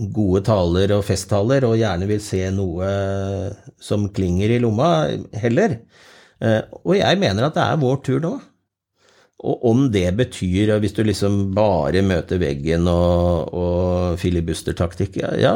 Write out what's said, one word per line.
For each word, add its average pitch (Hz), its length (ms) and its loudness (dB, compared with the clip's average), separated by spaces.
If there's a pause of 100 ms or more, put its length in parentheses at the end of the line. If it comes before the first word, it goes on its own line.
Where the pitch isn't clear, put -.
(120)
gode 98 320 0
taler 98 500 2
og 104 120 0
festtaler, 107 580 0
og 113 160 2
gjerne 98 280 -2
vil 104 120 -2
se 95 320 -4
noe 98 1040 -4 (240)
som 104 300 -2
klinger 95 420 0
i 120 80 2
lomma 143 480 0 (260)
heller. 120 460 0 (600)
Eh, 113 180 2 (240)
og 175 140 2
jeg 180 220 2
mener 113 260 0
at 160 100 -4
det 160 80 0
er 127 160 0
vår 135 240 2
tur 135 160 0
nå. 165 140 -2 (1040)
Og - 260 -4
om 123 240 4
det 92 260 2
betyr, 107 600 0
og 107 60 0
hvis 107 140 -2
du 113 80 2
liksom 101 500 0
bare 92 480 2
møter 92 380 0
veggen 78 480 0
og, 87 680 2
og 90 680 -2
filibustertaktikk, 85 1000 -2
ja, - 180 -4
ja, - 200 2